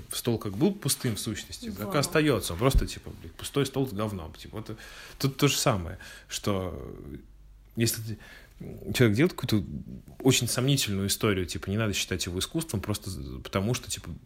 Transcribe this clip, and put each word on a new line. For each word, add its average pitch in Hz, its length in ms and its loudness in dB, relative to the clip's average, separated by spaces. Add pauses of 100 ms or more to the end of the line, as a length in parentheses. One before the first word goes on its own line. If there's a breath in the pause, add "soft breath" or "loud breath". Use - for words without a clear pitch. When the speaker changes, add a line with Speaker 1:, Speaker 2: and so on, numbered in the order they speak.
(120)
Speaker 1:
стол 117 280 0
как 98 180 -4
был 190 160 4
пустым 135 420 0
в - 40 -6
сущности, - 520 -6
так 196 100 -8
и - 40 -4
Speaker 2:
Вау. 180 120 0
Speaker 1:
остается. 143 560 2
Он 85 60 -4
просто, 120 280 6
типа, - 240 -10 (100)
блядь, - 120 -14
пустой - 320 -2
стол 135 220 0
с 110 60 -8
говном. 95 400 -4
Типа, - 240 -14
вот 110 200 -10 (420 loud breath)
тут 139 180 0
то 143 100 6
же 139 100 2
самое, 90 400 2 (300 loud breath)
что 92 460 -2 (1000)
если 117 260 2
ты... 110 160 -8 (760 loud breath)
человек 110 240 8
делает 170 160 6
какую-то 110 340 0 (560)
очень 127 240 6
сомнительную 120 600 2
историю, 95 380 2
типа, - 240 -6
не 98 80 2
надо 110 160 0
считать - 340 -2
его 90 120 -2
искусством 151 400 -2
просто 104 300 -4
з-, 67 300 -8
потому, 98 340 0
что, - 160 -4
типа, - 200 -8 (160)